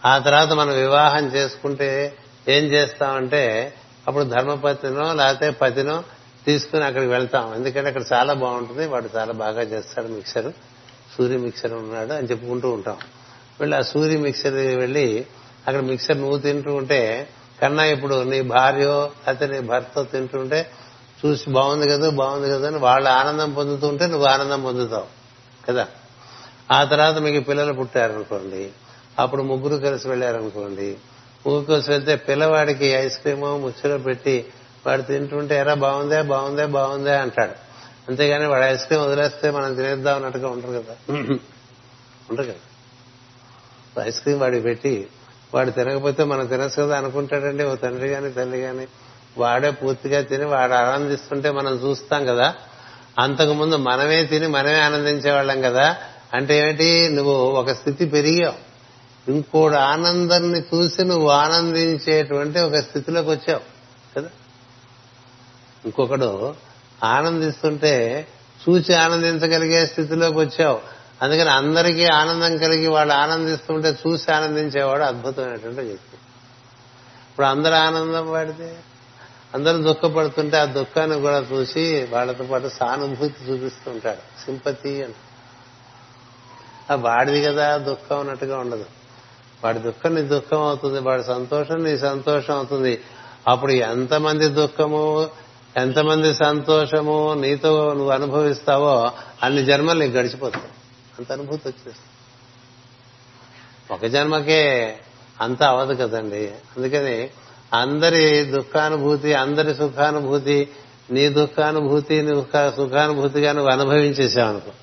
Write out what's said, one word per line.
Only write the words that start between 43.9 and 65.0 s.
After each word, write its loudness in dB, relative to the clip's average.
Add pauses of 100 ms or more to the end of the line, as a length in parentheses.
ఐస్ -6
క్రీమ్ 0
వాడికి 0
పెట్టి -2 (560)
వాడు 0
తినకపోతే 0
మనం 0
తినచ్చు -2
కదా 0
అనుకుంటాడండి -4
ఓ -2
తండ్రి -4
గాని -4
తల్లి -4
గాని. -8 (500)
వాడే 2
పూర్తిగా -2
తిని -2
వాడు 2
ఆనందిస్తుంటే 0
మనం -2
చూస్తాం -2
కదా. 2 (720)
అంతకుముందు 2
మనమే 2
తిని 0
మనమే 2
ఆనందించేవాళ్ళం 2
కదా. 4 (460)
అంటే 0
ఏమిటి, 2 (200)
నువ్వు 2 (180)
ఒక 0
స్థితి -2
పెరిగావు, 2 (680)
ఇంకోడు 2
ఆనందాన్ని 2
చూసి -2
నువ్వు 2
ఆనందించేటువంటి 0
ఒక 0
స్థితిలోకి -4
వచ్చావు -2 (440)
కదా. -8 (1500)